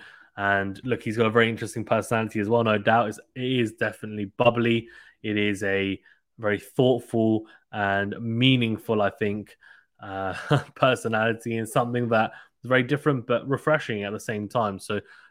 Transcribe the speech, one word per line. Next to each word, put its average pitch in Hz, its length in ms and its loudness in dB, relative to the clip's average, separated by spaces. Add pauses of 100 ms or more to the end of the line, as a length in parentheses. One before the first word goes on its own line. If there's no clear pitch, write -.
(360)
And 98 480 0
look, 123 180 -2
he's 110 140 -4
got 117 100 4
a 110 40 2
very 113 180 4
interesting 113 360 -6
personality 110 560 0
as 101 80 0
well, 117 140 4
no 110 140 4
doubt. 110 320 2
It's, 107 120 -10 (140)
it 127 80 -10
is 127 300 0
definitely 107 540 -6
bubbly. 117 640 0 (340)
It 107 160 -4
is 104 240 -2
a 98 380 -2 (380)
very 104 220 -2
thoughtful 113 840 0 (260)
and 101 480 -2
meaningful, 117 800 2
I 98 80 2
think, 104 460 -6 (440)
uh, 95 320 -6
<laughs> - 440 -2
personality, 113 800 0
and 110 100 -4
something 123 400 0
that 110 220 2 (320)
is 120 60 -10
very 127 160 4
different 139 420 0
but 120 200 0
refreshing 135 580 -2
at 101 80 -6
the 110 80 -6
same 104 280 -6
time. 104 300 -2
So 104 220 -6 (300)